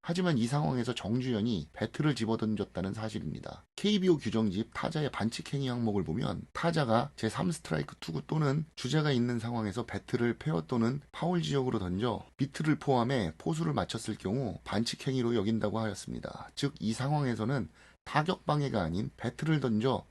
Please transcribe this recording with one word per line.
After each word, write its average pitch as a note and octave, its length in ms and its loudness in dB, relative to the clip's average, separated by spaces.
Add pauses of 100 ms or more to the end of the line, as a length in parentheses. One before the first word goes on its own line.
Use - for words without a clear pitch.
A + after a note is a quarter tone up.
하지만 E3+ 340 2
이 A#2 120 2
상황에서 B2+ 480 0
정주현이 A2+ 760 0
배트를 C#3+ 440 0
집어던졌다는 G#2+ 760 0
사실입니다. - 720 -6 (120)
케이비오 F#3 400 4
규정집 A2 580 0
타자의 - 380 -2
반칙 - 420 -2
행위 C#3 140 0
항목을 A2+ 340 0
보면 D#2+ 400 -2 (100)
타자가 C#3+ 640 2
제삼 F#2+ 380 0
스트라이크 - 480 -4
투구 D3 260 -4
또는 D3+ 480 2
주자가 D3+ 380 2
있는 A#2+ 260 2
상황에서 A2 480 -2
배트를 A#2 500 0
페어 D#3+ 300 0
또는 B2 340 2 (120)
파울 F3 280 0
지역으로 C3+ 380 0
던져 F#2+ 480 -2 (100)
미트를 D3+ 440 0
포함해 B2 580 2
포수를 D#3+ 340 -2
맞췄을 A2 440 -4
경우 A#2+ 480 -2
반칙 - 420 -2
행위로 A#2+ 300 2
여긴다고 G#2+ 420 2
하였습니다. - 760 -6
즉 C#3+ 140 0 (100)
이 A2 140 0
상황에서는 B2+ 760 0 (360)
타격 - 420 0
방해가 C#3 340 2
아닌 E2+ 360 0
배트를 D#3 440 0
던져 A#2+ 500 2